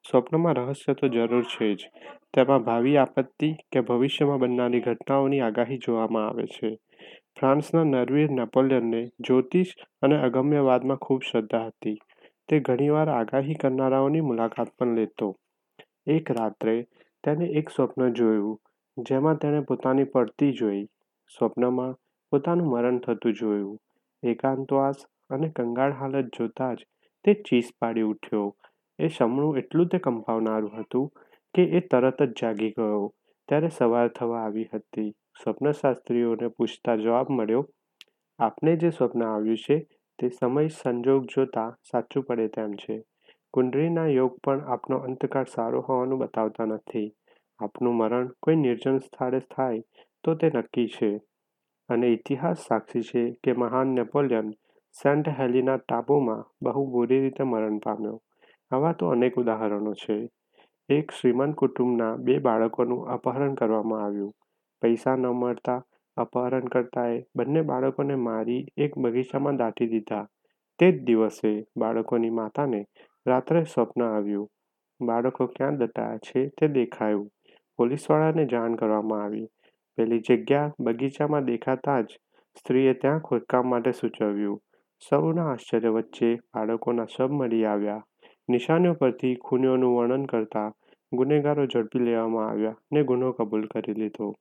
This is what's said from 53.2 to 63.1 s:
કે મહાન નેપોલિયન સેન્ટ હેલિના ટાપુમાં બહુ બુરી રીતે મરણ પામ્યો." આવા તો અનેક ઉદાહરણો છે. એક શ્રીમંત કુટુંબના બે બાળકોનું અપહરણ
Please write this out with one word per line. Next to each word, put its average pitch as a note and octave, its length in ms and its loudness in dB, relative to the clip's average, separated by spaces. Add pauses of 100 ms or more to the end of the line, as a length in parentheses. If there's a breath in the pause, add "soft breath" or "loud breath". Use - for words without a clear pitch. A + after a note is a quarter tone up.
કે B2+ 100 2
મહાન B2 340 0
નેપોલિયન B2 640 0 (520)
સેન્ટ D3 260 2
હેલિના C3 480 0
ટાપુમાં A#2+ 680 0 (160)
બહુ C3+ 300 -2
બુરી B2 300 2
રીતે C3+ 220 -2
મરણ A2 340 0
પામ્યો." G#2+ 440 -6 (500 soft breath)
આવા D3+ 220 2
તો F3 140 -2
અનેક B2 280 2
ઉદાહરણો G#2+ 580 -2
છે. A2 360 -6 (600 soft breath)
એક C#3+ 220 0
શ્રીમંત C3+ 440 2
કુટુંબના B2 600 0
બે B2+ 240 0
બાળકોનું A#2+ 680 0
અપહરણ C3 460 -2